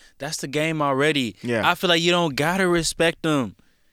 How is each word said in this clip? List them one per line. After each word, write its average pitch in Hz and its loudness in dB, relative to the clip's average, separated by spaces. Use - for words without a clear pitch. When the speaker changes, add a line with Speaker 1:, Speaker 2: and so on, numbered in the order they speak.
Speaker 1:
that's 151 -8
the 156 -8
game 151 -2
already. 139 0
Speaker 2:
Yeah. 117 0
Speaker 1:
I 175 4
feel 185 -2
like 170 4
you 175 4
don't 170 0
gotta 175 0
respect 165 0
them. 139 0